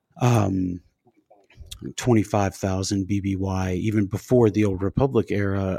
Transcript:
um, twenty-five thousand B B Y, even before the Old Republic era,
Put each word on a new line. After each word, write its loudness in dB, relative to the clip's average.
um, 2
twenty-five 2
thousand -2
B -2
B -4
Y, -2
even 0
before 4
the 2
Old -2
Republic 0
era, -2